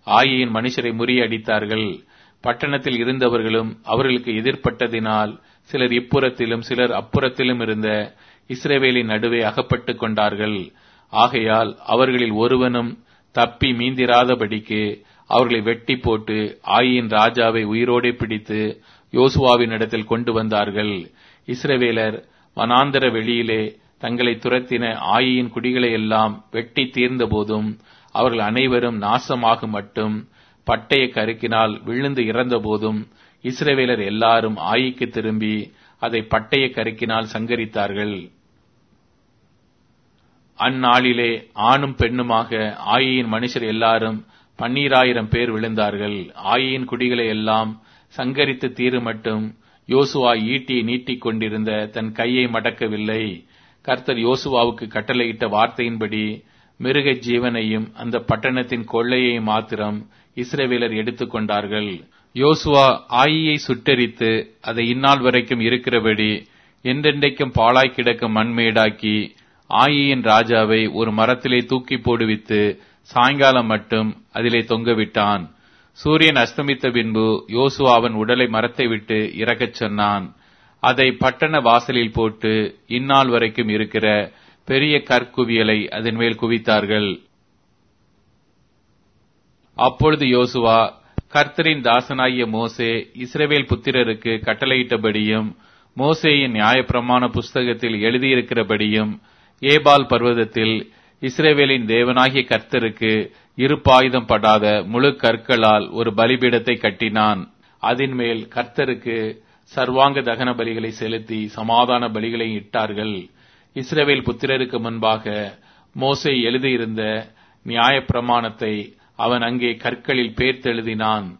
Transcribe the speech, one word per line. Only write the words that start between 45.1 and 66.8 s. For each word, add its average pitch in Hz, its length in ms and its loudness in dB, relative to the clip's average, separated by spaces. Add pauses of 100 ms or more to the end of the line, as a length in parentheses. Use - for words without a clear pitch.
பேர் 117 220 0
விழுந்தார்கள். 104 680 -2 (280)
ஆயியின் 131 400 0
குடிகளை 123 420 -2
எல்லாம் 110 440 -2 (420)
சங்கரித்து 131 580 -2
தீருமட்டும் 113 720 -4 (440)
யோசுவா 131 420 2 (160)
ஈட்டியை 131 360 -2
நீட்டிக் 123 380 -6
கொண்டிருந்த 110 500 -4 (160)
தன் 110 240 -8
கையை 123 360 0
மடக்கவில்லை. 110 760 -4 (600)
கர்த்தர் 127 340 -2
யோசுவாவுக்கு 120 680 0
கட்டளையிட்ட 113 600 -4
வார்த்தையின்படி 110 760 -2 (560)
மிருக 139 300 0 (100)
ஜீவனையும் 117 720 -2
அந்த 120 260 -6
பட்டணத்தின் 123 640 -4
கொள்ளையை 120 560 0
மாத்திரம் 107 560 -4 (400)
இஸ்ரவேலர் 120 580 -2
எடுத்துக்கொண்டார்கள். 107 960 -4 (440)
யோசுவா 143 500 4 (300)
ஆயியை 156 420 2
சுட்டெரித்து, 120 720 0 (320)
அதை 117 260 -4
இந்நாள் 135 340 2
வரைக்கும் 123 400 0
இருக்கிறபடி 110 720 0 (540)